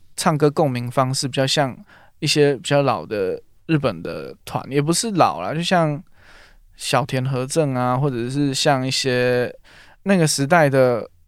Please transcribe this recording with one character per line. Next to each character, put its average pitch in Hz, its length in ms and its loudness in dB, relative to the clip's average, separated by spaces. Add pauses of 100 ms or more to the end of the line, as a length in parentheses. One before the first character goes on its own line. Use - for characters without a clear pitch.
(180)
唱 160 200 0
歌 147 120 4
共 147 200 0
鸣 120 200 -6
方 131 240 0
式， 139 140 -4
比 123 60 -10
较 135 120 0
像 135 320 -2 (420)
一 156 80 -4
些 143 280 4
比 104 80 -10
较 143 180 2
老 117 240 0
的 95 340 -4 (280)
日 160 100 2
本 113 240 -2
的 78 420 -10
团， - 260 -8
也 139 120 0
不 147 100 0
是 220 200 -2
老 113 300 2
啦， 98 120 -6
就 156 80 -4
像 165 400 0 (760)
小 123 300 0
田 127 180 -4
和 131 220 -4
正 143 300 0
啊， 123 200 0
或 139 140 0
者 120 200 -4
是 139 240 0
像 135 320 0
一 131 60 -4
些 123 640 0 (500)
那 196 140 4
个 160 100 4
时 139 180 -2
代 160 240 6
的 127 400 2 (180)